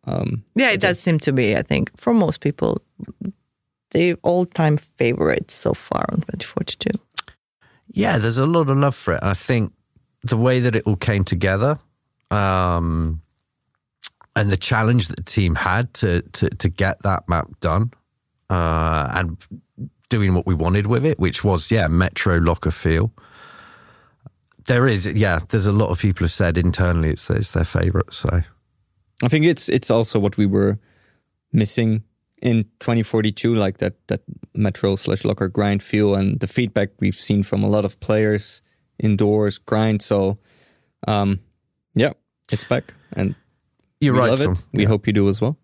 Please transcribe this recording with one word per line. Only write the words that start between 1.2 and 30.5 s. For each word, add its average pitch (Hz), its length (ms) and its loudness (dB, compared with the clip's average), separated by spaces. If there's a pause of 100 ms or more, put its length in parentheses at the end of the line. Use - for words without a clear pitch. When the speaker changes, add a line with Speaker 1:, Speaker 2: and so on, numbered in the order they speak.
Speaker 2:
be, 107 240 2
I - 60 0
think, - 360 -2
for 240 140 0
most 202 260 2
people, - 420 -2 (1080)
the 170 220 2 (100)
all-time 175 540 2
favorite - 720 -2
so - 220 -2
far - 400 -4
on - 80 -2
twenty - 240 -10
forty-two. - 520 -4 (920)
Speaker 3:
Yeah, 190 280 0
there's 113 180 0
a 135 80 2
lot 160 240 0
of 135 80 2
love 143 180 2
for - 200 -2
it. - 60 -4
I 98 120 -2
think 113 400 -2 (480)
the 120 160 -2
way 127 220 2
that 120 160 0
it - 100 0
all 104 120 2
came 101 260 0
together, 98 560 0 (500)
um, 87 920 0 (1120)
and 104 140 0
the 95 80 0
challenge 110 500 2
that - 80 -8
the - 80 -12
team 87 320 0
had 98 400 -2
to, 87 260 0
to, - 280 -4
to - 200 -2
get 95 340 -2
that 98 260 -2
map 85 180 -2 (140)
done, 98 300 0 (580)
uh, 80 680 0
and 87 220 -4 (720)
doing 101 240 2
what 90 120 2
we 92 80 0
wanted 90 340 0
with 120 180 0
it, 156 140 0
which - 260 -2
was, 92 260 0
yeah, 104 160 2
Metro 87 500 2
locker 82 340 2
feel. 85 400 0 (1600)
There 127 200 2
is, 101 200 0
yeah, 95 320 2 (100)
there's 104 180 2
a 101 40 2
lot 104 180 2
of 87 100 -2
people 92 260 0
have 80 60 0
said 85 260 0
internally 87 540 0
it's, - 180 -6
it's - 220 -2
their 82 140 0
favorite, 90 480 -2
so. 90 280 -2 (840)
Speaker 1:
I 120 40 0
think 151 180 2
it's, - 220 2
it's - 220 0
also 113 300 2
what 101 180 0
we 104 80 4
were 101 340 2 (720)